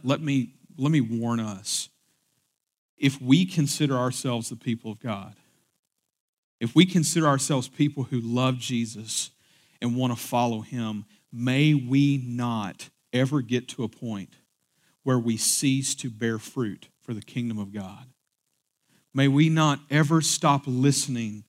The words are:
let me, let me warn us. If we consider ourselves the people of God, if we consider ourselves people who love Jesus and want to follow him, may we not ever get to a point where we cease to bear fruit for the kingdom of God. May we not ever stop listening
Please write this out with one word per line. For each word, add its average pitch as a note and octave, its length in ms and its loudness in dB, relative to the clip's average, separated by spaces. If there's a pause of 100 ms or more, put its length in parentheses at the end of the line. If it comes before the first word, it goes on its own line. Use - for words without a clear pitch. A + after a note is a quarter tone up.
let D3 180 0
me, C3+ 320 0 (240)
let C#3+ 140 2
me D3+ 80 4
warn A#2 400 -2
us. G#2 480 -8 (1080)
If C#3 240 0
we C3+ 240 4
consider C#3+ 520 0
ourselves B2 520 -2
the B2 60 -10
people A2+ 380 -6
of G#2 80 -14
God, G2+ 340 -8 (1300)
if A#2+ 160 0
we F3+ 100 10
consider D#3+ 400 2
ourselves C3+ 400 0
people D3 380 -2
who B2+ 160 -4
love B2 380 0
Jesus A2+ 720 -6 (500)
and A#2+ 140 -2
want B2+ 200 0
to - 20 -12
follow A#2+ 420 0
him, G#2+ 460 -8 (260)
may C3 420 2
we C#3 500 2
not A#2+ 640 -6 (240)
ever C3+ 280 2
get A#2+ 300 -2
to - 120 -8
a G#2+ 60 -4
point G#2 460 -10 (680)
where B2+ 160 2
we A#2 180 0
cease C3+ 600 0
to C3+ 120 -10
bear A2+ 300 -2
fruit G#2+ 500 -6 (180)
for A#2 80 -6
the G2+ 80 -10
kingdom A#2 360 -6
of G2 140 -8
God. G#2 340 -12 (1080)
May C3+ 140 4
we D3 200 6
not D#3 320 2 (100)
ever D#3 300 4
stop C#3+ 460 2
listening B2+ 840 0